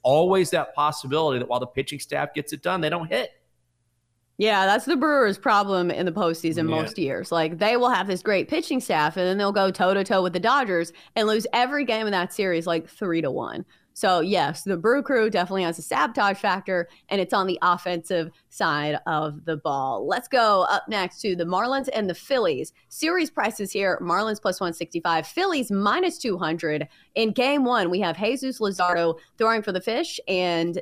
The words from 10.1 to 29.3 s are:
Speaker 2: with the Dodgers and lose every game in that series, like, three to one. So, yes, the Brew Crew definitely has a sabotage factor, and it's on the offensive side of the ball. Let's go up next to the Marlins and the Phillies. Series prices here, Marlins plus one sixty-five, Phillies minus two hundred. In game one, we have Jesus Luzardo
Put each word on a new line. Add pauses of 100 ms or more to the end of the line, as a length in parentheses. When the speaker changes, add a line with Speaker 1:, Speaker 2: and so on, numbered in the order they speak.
Speaker 2:
with
the
Dodgers (220)
and
lose
every
game
in
that
series,
like,
three
to
one. (320)
So,
yes,
the
Brew
Crew
definitely
has
a
sabotage
factor, (220)
and
it's
on
the
offensive (160)
side
of
the
ball.
Let's
go
up
next
to
the
Marlins
and
the
Phillies. (160)
Series
prices
here,
Marlins
plus
one
sixty-five,
Phillies
minus
two
hundred. (260)
In
game
one,
we
have
Jesus
Luzardo (220)